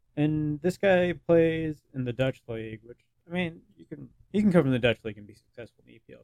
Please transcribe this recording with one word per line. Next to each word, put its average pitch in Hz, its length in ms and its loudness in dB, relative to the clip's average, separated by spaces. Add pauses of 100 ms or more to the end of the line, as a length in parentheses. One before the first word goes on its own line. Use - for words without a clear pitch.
(160)
And 151 460 -2
this 180 160 -2
guy 180 360 2
plays 160 720 0 (100)
in 131 120 -6
the 120 80 -6
Dutch 131 340 -2
league, 110 360 -10
which, 120 160 -20 (300)
I 170 40 -10
mean, 175 280 -6 (140)
you - 100 -20
can, 143 240 -16 (220)
he 208 100 0
can 208 100 4
come 170 120 6
from 135 80 2
the 127 80 2
Dutch 113 240 2
league 107 140 -10
and 104 100 -20
be 110 80 -20
successful - 500 -20
in 120 60 -20
the 117 60 -20
E 113 80 -20
P - 80 -20
L 123 100 -20